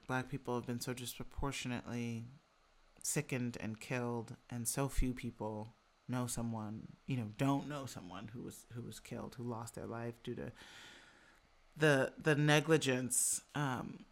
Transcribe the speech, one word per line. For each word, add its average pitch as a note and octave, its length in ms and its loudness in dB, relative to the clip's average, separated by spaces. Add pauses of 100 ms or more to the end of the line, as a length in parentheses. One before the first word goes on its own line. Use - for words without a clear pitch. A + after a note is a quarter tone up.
Black B2+ 220 0
people B2 260 -2
have A#2+ 100 -2
been A#2+ 140 -2
so B2+ 140 -2
disproportionately A#2+ 1300 -4 (800)
sickened B2 560 0
and G#2+ 200 -4
killed, A#2+ 560 -2 (140)
and A#2+ 180 -2
so C#3 200 2
few B2+ 260 4
people A2 600 -6 (360)
know B2 160 0
someone, A2 640 -4 (180)
you C3+ 120 0
know, A2+ 100 0 (100)
don't C#3 300 2
know C#3 180 -6
someone F#2 480 -10
who A#2+ 80 -10
was, - 320 -10
who A#2+ 80 -8
was A2 180 -10
killed, G#2+ 380 -10
who A#2+ 60 -8
lost A#2 320 -6
their - 100 -8
life A#2 380 -6
due A#2+ 120 -4
to - 160 -6 (1200)
the, C#3+ 360 8 (100)
the D#3 140 6
negligence, C#3+ 1080 6 (140)
um, C#3 560 -2